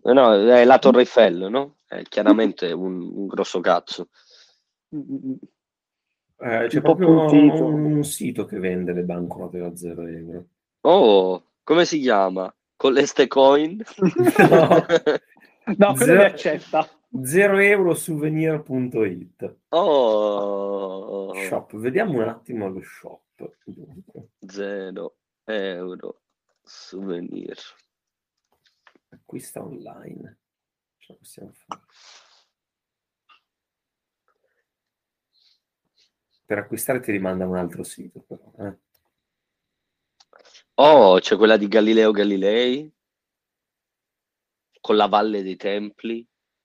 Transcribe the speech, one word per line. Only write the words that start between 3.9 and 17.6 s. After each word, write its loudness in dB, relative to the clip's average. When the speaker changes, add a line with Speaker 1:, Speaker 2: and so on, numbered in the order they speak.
Speaker 2:
Mm, -12
mm, -12
mm. -10
Speaker 3:
Eh, -4
c'è -6
Speaker 2:
Un -2
po' 4
Speaker 3:
proprio 4
Speaker 2:
puntito. 4
Speaker 3:
un -2
sito -8
che -12
vende -4
le -4
banconote -10
da -12
zero -14
euro. -16
Speaker 1:
Oh, 4
come 2
si -6
chiama? -2
Con 0
le 2
ste 0
coin? 2
Speaker 3:
<laughs> -
No. 4
Speaker 2:
<laughs> 4
No, 4
quello -2
Speaker 3:
Zero 6
Speaker 2:
le 8
accetta. -4
Speaker 3:
zero 2
euro 2